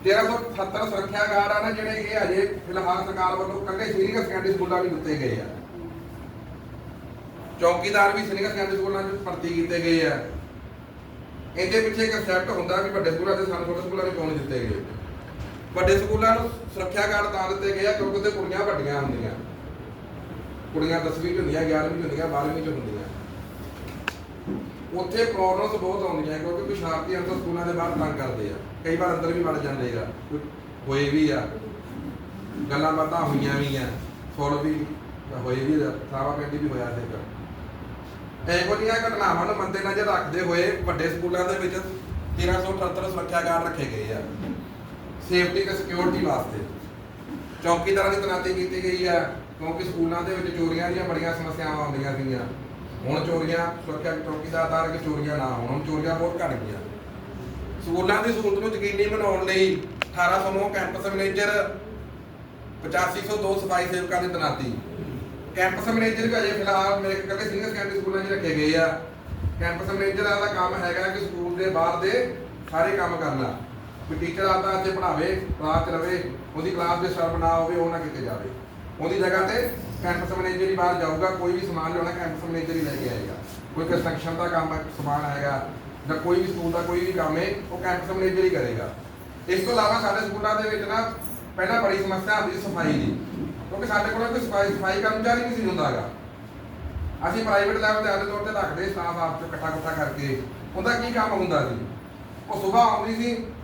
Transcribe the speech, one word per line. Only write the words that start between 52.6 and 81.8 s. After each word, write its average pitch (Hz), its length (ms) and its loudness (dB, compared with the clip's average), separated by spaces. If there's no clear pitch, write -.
ਹੁਣ 147 220 0
ਚੋਰੀਆਂ, 165 400 2
ਸੁਰੱਖਿਆ 156 300 -4
ਚੌਕੀਦਾਰ 160 540 -2
ਤਾਂ 160 180 2
ਕਿ 160 100 -2
ਚੋਰੀਆਂ 147 380 -2
ਨਾ 131 100 0
ਹੋਣ, 117 220 -2
ਹੁਣ 147 180 0
ਚੋਰੀਆਂ 156 280 0
ਬਹੁਤ 170 280 0
ਘੱਟ 170 100 0
ਗਈਆਂ। 104 280 -4
ਸਕੂਲਾਂ 185 380 2
ਦੀ 233 100 2
ਸਹੂਲਤ 202 260 2
ਨੂੰ 220 160 0
ਯਕੀਨੀ 202 320 2
ਬਣਾਉਣ 202 380 2
ਲਈ 190 300 4
ਅਠਾਰਾਂ 180 400 4
ਸੌ 196 100 0
ਨੌ 196 220 2
ਕੈਂਪਸ 196 320 -2
ਮੈਨੇਜਰ, 196 440 0
ਪਚਾਸੀ 180 440 0
ਸੌ 214 80 0
ਦੋ 196 240 2
ਸਫਾਈ 180 260 2
ਸੇਵਕਾਂ 180 360 0
ਦੀ 180 60 0
ਤੈਨਾਤੀ। 147 440 -2
ਕੈਂਪਸ 185 320 2
ਮੈਨੇਜਰ 220 380 2
ਵੀ 226 120 2
ਅਜੇ 202 140 2
ਫਿਲਹਾਲ 196 480 2
ਮੇਰੇ 196 140 0
ਕੋਲ 190 100 -2
ਇਕੱਲੇ 202 260 -2
ਸੀਨੀਅਰ 202 200 -2
ਸੈਕੰਡਰੀ 196 300 -2
ਸਕੂਲਾਂ 190 240 -2
'ਚ 196 80 -2
ਰੱਖੇ 160 240 0
ਗਏ 151 200 4
ਆ। 165 100 6
ਕੈਂਪਸ 170 300 -2
ਮੈਨੇਜਰ 196 340 2
ਦਾ 202 220 4
ਕੰਮ - 280 2
ਹੈਗਾ 175 340 0
ਕਿ 190 120 -2
ਸਕੂਲ 175 360 -2
ਦੇ 190 140 2
ਬਾਹਰ 165 300 2
ਦੇ 190 120 2
ਸਾਰੇ 165 260 4
ਕੰਮ 170 200 0
ਕਰਨਾ, 135 380 0
ਵੀ 151 80 -2
ਟੀਚਰ 170 280 0
ਆਪਦਾ 190 260 4
ਇੱਥੇ 190 180 2
ਪੜ੍ਹਾਵੇ, 185 440 2
ਕਲਾਸ 156 260 2
'ਚ 175 40 -2
ਰਵੇ, 175 320 0
ਉਹਦੀ 165 160 -2
ਕਲਾਸ 175 320 2
ਡਿਸਟਰਬ 165 360 2
ਨਾ 165 160 4
ਹੋਵੇ, 165 220 2
ਉਹ 170 140 2
ਨਾ 165 80 -2
ਕਿਤੇ 135 260 -4
ਜਾਵੇ। - 260 -4
ਉਹਦੀ 175 180 0
ਜਗ੍ਹਾ 185 240 4
ਤੇ 240 280 2
ਕੈਂਪਸ 175 360 0
ਮੈਨੇਜਰ 185 320 2
ਹੀ 190 60 2
ਬਾਹਰ 180 240 4
ਜਾਊਗਾ, 160 320 2
ਕੋਈ 175 200 0
ਵੀ 185 140 0
ਸਮਾਨ 165 260 -2